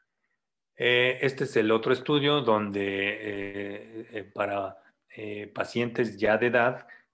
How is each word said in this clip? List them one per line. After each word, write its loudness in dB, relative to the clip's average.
Eh, 2
este -2
es -2
el 4
otro 2
estudio 2
donde, 0
eh, -6
eh, -10
para, -4
eh, -10
pacientes -2
ya 4
de 2
edad, 2